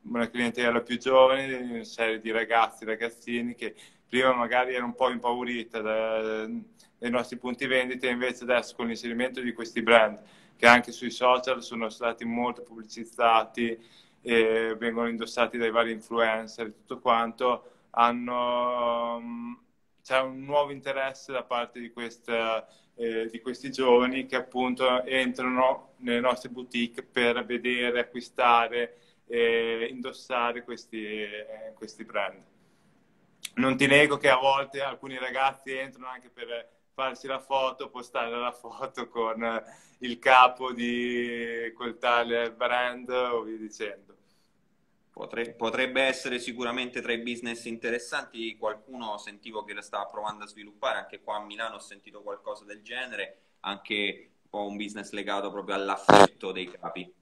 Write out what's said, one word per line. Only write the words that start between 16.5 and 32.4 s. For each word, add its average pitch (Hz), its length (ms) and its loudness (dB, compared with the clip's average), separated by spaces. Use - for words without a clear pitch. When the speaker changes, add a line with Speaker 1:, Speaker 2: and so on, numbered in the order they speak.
Speaker 1:
e 104 60 -12
tutto - 260 -12
quanto, 117 720 2
hanno, 120 1300 0
mm, 120 320 -12
c'è 131 180 2
un 131 240 -8
nuovo 143 280 0
interesse 135 600 -6
da 123 100 -4
parte 120 380 -6
di 117 100 -12
questa, 113 760 -4
eh, 113 360 -4
di 113 100 -12
questi 127 300 -8
giovani 127 560 4
che 131 100 -2
appunto 127 680 2
entrano 127 960 0
nelle 120 220 -2
nostre 123 300 0
boutique 120 520 -6
per 120 440 2
vedere, 120 540 0
acquistare 120 960 2
e 117 580 2
indossare 120 760 -4
questi, 107 580 -10
eh, 107 540 -12
questi 110 280 -14
brand. 101 380 -4